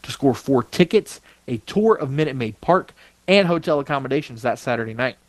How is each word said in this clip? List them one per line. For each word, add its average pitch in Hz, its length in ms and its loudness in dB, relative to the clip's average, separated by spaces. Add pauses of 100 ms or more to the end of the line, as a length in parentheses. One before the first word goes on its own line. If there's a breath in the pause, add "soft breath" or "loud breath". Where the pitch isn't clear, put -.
to - 80 -12
score 135 220 2
four 127 300 0
tickets, - 580 0 (260 soft breath)
a 120 120 -6
tour 214 360 0
of 135 160 -6
Minute 143 240 -2
Maid 110 240 -6
Park, - 340 0 (320 soft breath)
and 190 220 4
hotel 160 320 2
accommodations 135 640 -4
that 117 180 0
Saturday 117 340 -4
night. 123 220 -4 (140)